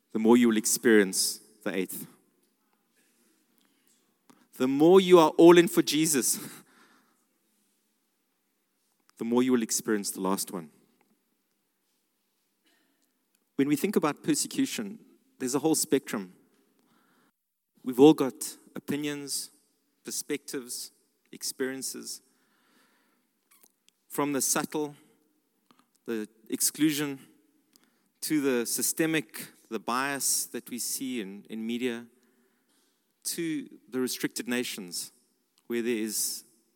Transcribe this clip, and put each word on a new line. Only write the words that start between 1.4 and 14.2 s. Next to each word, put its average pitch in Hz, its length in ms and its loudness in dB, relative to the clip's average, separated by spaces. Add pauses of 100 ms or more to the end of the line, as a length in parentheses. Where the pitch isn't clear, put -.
the 90 120 -6
eighth. - 300 -6 (2500)
The 127 100 0
more 160 340 6
you 180 160 6
are 156 200 8
all 170 200 12
in 175 100 6
for 170 140 0
Jesus, 151 560 0
<laughs> - 20 -10 (2750)
the - 80 -8
more 120 160 2
you 127 120 2
will 117 100 2
experience 104 480 -4
the 98 100 -10
last 92 320 -4
one. 82 160 -10 (2750)
When 139 120 2
we 147 80 0
think 202 200 -2
about 160 280 -2